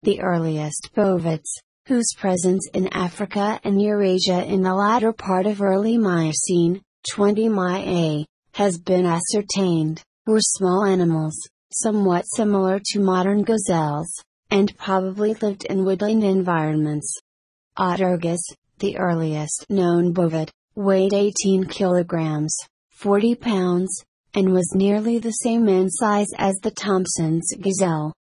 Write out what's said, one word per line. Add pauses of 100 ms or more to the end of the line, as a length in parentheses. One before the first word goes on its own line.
The
earliest
bovids, (360)
whose
presence
in
Africa
and
Eurasia
in
the
latter
part
of
early
Miocene, (300)
twenty
Mi (460)
A, (280)
has
been
ascertained, (240)
were
small
animals, (340)
somewhat (100)
similar
to
modern
gazelles, (420)
and
probably
lived
in
woodland
environments. (600)
Otorgus, (380)
the
earliest
known
bovid, (260)
weighed
eighteen
kilograms, (340)
forty
pounds, (300)
and
was
nearly
the
same
in
size
as
the
Thompson's
gazelle. (140)